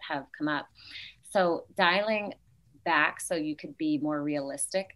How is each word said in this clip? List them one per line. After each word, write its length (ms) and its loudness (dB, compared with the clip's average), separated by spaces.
have 200 -4
come 120 -2
up. 180 -2
So 340 4
dialing 560 2
back 380 2
so 140 -2
you 200 -2
could 220 -14
be 180 0
more 260 -2
realistic 720 -4